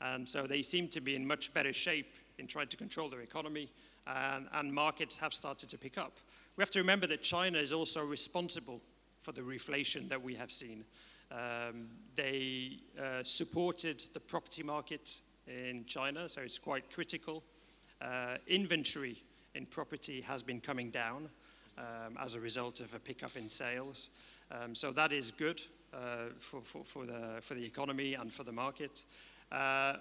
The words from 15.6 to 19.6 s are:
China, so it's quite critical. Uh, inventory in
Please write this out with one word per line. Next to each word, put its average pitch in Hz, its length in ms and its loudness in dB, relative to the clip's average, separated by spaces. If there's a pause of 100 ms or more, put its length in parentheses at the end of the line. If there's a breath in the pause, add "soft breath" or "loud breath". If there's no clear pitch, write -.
China, 143 420 -2
so 139 140 -4
it's 123 160 -4
quite 139 340 -4
critical. 160 500 -4 (600 loud breath)
Uh, 127 340 -2 (100)
inventory 165 680 2 (380 loud breath)
in 156 100 -8